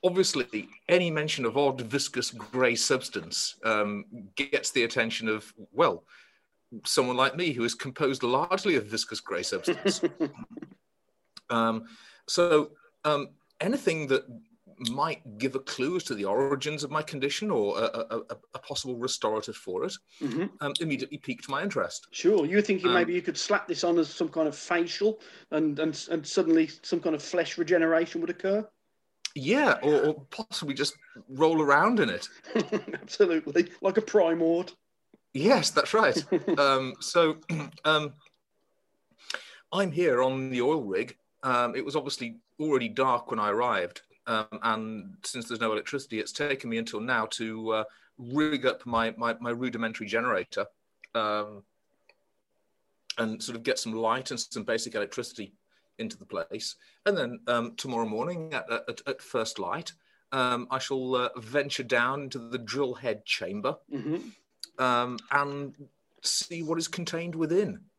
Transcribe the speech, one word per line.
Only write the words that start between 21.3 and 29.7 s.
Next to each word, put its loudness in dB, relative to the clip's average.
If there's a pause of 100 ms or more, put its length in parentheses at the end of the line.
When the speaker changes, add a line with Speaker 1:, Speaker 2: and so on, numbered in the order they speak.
Speaker 1:
my -2
interest. -4
Speaker 2:
Sure, 4
you 0
were 6
thinking 2
Speaker 1:
Um, 4
Speaker 2:
maybe 2
you 0
could -4
slap 0
this -2
on 4
as 2
some -2
kind 0
of -2
facial 0 (320)
and, 0
and, -2
and -2
suddenly 4 (120)
some -2
kind 0
of -4
flesh -2
regeneration 4
would -4
occur? 0 (680)
Speaker 1:
Yeah, 4